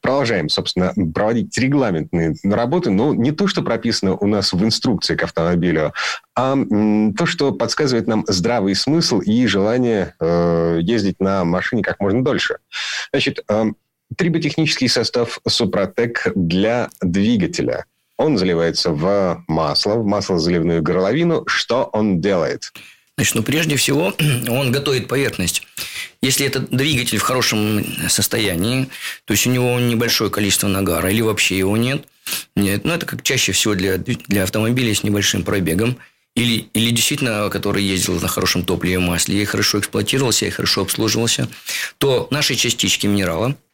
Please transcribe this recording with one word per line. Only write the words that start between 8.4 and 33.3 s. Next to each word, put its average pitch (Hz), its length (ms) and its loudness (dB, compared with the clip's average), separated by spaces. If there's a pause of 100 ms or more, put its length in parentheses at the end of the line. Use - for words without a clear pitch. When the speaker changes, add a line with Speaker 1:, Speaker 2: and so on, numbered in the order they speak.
Speaker 1:
смысл 135 460 2
и 110 260 2
желание, 104 720 2
э, 85 640 2
ездить 98 380 0
на 95 240 2
машине 92 400 0
как - 160 -4
можно 101 240 0
дольше. 131 320 -2 (560)
Значит, 139 340 -2
ам, 107 300 0 (400)
триботехнический 160 720 0
состав 117 580 0
«Супротек» 110 880 0
для 98 560 0 (100)
двигателя. 87 840 0 (360)
Он 143 160 2
заливается 85 540 0
в 87 580 0
масло, 80 460 0
в 117 100 0
маслозаливную 87 800 2
горловину. 113 640 2
Что - 380 0
он 107 360 0
делает? 80 500 0 (460)
Speaker 2:
Значит, - 180 0
ну, 113 80 0
прежде 156 340 0
всего, 147 360 0 (180)
<clears throat> 120 180 0
он 123 240 0
готовит 127 360 0
поверхность. 117 540 -2 (580)
Если 135 260 0
это 131 140 -2
двигатель 127 560 0
в 98 60 0
хорошем 110 600 0 (280)
состоянии, 110 800 0 (340)
то - 80 -2
есть 104 140 0
у 123 40 2
него 123 300 2
небольшое 117 500 0
количество 104 380 0
нагара 92 420 0
или 110 120 2
вообще 104 340 0
его 98 220 0
нет, 131 260 -2 (500)
нет, 101 300 0
ну, 156 80 0
это 170 140 -4
как - 160 -8
чаще 127 300 0